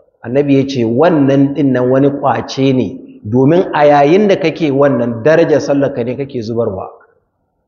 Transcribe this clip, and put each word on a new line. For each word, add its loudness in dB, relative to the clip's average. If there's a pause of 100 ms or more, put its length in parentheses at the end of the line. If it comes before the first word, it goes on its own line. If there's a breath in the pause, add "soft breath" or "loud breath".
(240)
Annabi 0
ya 0
ce -4
wannan 2
din 0
nan 0
wani 2
kwace -2
ne, -6
domin 2
a 2
yayin 4
da 2
kake -2
wannan 0
darajar 2
sallar -2
ka -4
ne -8
kake -10
zubarwa. -6 (760)